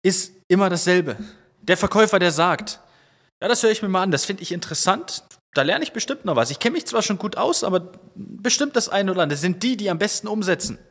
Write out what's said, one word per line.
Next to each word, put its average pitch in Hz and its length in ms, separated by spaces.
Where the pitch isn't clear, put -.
ist - 320
immer 190 220
dasselbe. 170 480
Der 180 160
Verkäufer, 208 400
der 175 140
sagt, 165 480
"Ja, - 80
das 240 140
höre 226 80
ich 220 140
mir 196 60
mal 185 120
an, 190 80
das 143 160
finde 196 160
ich 175 100
interessant, 175 760
da 139 80
lerne 190 220
ich - 100
bestimmt - 320
noch 165 100
was. 120 140
Ich 143 80
kenn 247 160
mich 320 140
zwar 226 160
schon 202 160
gut 196 180
aus, 269 260
aber 180 280
bestimmt 240 600
das 226 140
eine 196 220
oder 180 100
andere." 147 140
Das 139 60
sind 185 200
die, 247 160
die 202 140
am 165 80
besten - 280
umsetzen. 208 520